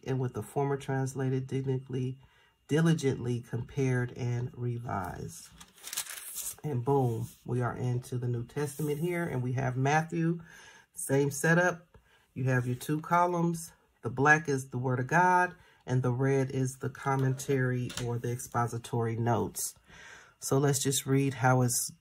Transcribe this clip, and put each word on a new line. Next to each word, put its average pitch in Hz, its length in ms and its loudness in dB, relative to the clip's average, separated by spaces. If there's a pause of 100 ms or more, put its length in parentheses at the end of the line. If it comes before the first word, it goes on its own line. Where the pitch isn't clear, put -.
and 131 140 -2
with 123 160 -2
the 104 80 -4
former 143 340 -2
translated 131 680 -2
dignity 131 720 -4 (500)
diligently 135 800 2
compared 127 640 -2
and 123 400 -2
revised. 117 920 -6 (1120)
And 127 220 -4
boom, 123 420 2 (160)
we 123 180 -2
are 120 140 -2
into 123 420 -4
the 120 100 -4
New 120 180 -2
Testament 147 540 -4
here, 170 260 -2
and 127 180 -4
we 127 100 -2
have 123 220 -2
Matthew, 165 640 2 (540)
same 139 380 0
setup. 170 540 2 (480)
You 127 120 -4
have 127 200 2
your 123 100 -2
two 151 260 -2
columns. 170 720 2 (280)
The 117 80 -4
black 151 380 6
is 135 220 -2
the 123 80 -4
Word 127 220 0
of 131 80 -2
God, 180 480 4 (300)
and 131 180 2
the 127 80 2
red 135 400 2
is 131 260 -2
the 131 120 -6
commentary 131 1000 0 (160)
or 120 120 -2
the 120 140 -4
expository 117 840 -4
notes. 113 580 0 (640)
So - 180 2
let's 139 220 2
just 135 260 0
read 135 280 4
how 127 300 4
it's - 380 0